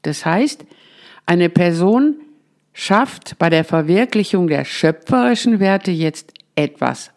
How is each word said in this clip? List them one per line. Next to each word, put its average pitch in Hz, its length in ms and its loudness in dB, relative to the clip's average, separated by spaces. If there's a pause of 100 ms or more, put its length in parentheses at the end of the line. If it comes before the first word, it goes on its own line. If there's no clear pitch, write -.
Das 147 240 -8
heißt, 208 380 -2 (600)
eine 175 220 2
Person 180 680 2 (560)
schafft - 640 -2
bei 170 120 2
der 160 140 2
Verwirklichung 180 800 0
der 143 180 -2
schöpferischen 233 960 0
Werte 196 320 0
jetzt 160 420 -4 (220)
etwas 131 640 -4